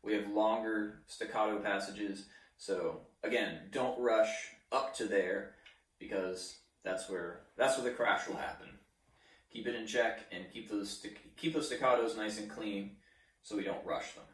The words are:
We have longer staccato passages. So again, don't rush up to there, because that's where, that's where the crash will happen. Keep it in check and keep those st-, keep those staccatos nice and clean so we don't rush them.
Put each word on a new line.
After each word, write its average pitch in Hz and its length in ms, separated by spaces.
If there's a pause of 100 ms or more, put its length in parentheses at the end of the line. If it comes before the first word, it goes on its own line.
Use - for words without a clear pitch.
We 104 120
have 101 140
longer 107 760
staccato 107 540
passages. 98 680 (300)
So - 460 (200)
again, - 480
don't 123 300
rush 110 480 (240)
up - 240
to 117 80
there, 98 500 (460)
because 92 580 (240)
that's 95 260
where, 87 340 (140)
that's 135 220
where 123 100
the 123 60
crash - 320
will - 80
happen. - 320 (880)
Keep 117 160
it 120 80
in 113 100
check 113 460
and 90 200
keep 110 160
those 101 220
st-, - 460
keep 165 180
those 151 140
staccatos 120 480
nice 107 240
and 104 100
clean 104 460 (460)
so 107 140
we 95 60
don't - 240
rush - 280
them. - 200